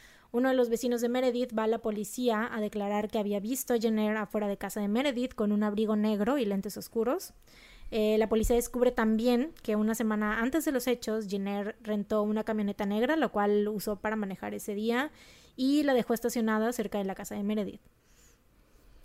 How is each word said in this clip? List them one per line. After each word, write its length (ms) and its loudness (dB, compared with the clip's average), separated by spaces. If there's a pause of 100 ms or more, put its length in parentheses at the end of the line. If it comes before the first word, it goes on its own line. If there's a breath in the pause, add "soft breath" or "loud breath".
(320 loud breath)
uno 160 4
de 60 4
los 160 4
vecinos 300 0
de 100 0
Meredith 460 0
va 80 2
a 40 2
la 100 2
policía 720 -2
a 80 -4
declarar 480 -2
que 100 -2
había 220 0
visto 340 -2
a 40 2
Jenner 380 2
afuera 320 -2
de 80 -2
casa 240 -8
de 80 0
Meredith 460 0
con 180 2
un 100 2
abrigo 340 0
negro 420 2
y 80 0
lentes 300 -2
oscuros. 580 -2 (580 loud breath)
Eh, 260 4
la 100 2
policía 280 2
descubre 360 2
también 600 2 (100)
que 140 -2
una 200 2
semana 440 0
antes 240 0
de 80 0
los 140 -2
hechos, 420 -2
Jenner 540 -4
rentó 400 0
una 220 0
camioneta 420 -2
negra, 300 2
la 120 2
cual 400 2
usó 280 -4
para 200 -4
manejar 380 -6
ese 200 -8
día, 360 0 (460 loud breath)
y 260 2
la 100 4
dejó 220 2
estacionada 580 0
cerca 260 -4
de 60 -2
la 120 -6
casa 180 -12
de 80 -4
Meredith. 380 -4 (1200 soft breath)